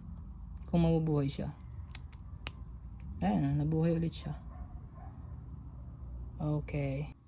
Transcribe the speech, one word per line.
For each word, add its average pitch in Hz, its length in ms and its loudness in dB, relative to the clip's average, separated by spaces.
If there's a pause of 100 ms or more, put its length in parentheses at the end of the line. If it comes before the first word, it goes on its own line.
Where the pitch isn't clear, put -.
(720)
kung 170 160 8
mabubuhay 160 400 6
siya. 139 240 -2 (1700)
Ayan, 156 400 6
nabuhay 160 400 6
ulit 165 160 2
siya. - 240 -4 (2000)
Okay. 147 880 0